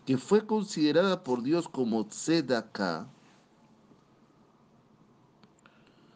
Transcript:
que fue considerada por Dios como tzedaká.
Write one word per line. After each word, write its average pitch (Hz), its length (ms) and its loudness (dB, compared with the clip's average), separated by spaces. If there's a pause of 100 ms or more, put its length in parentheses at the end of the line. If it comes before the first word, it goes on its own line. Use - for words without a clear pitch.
que 131 120 2
fue 208 300 2
considerada 180 800 2
por 123 180 -2
Dios 160 240 0
como 113 400 -2
tzedaká. 110 1000 -2 (3000)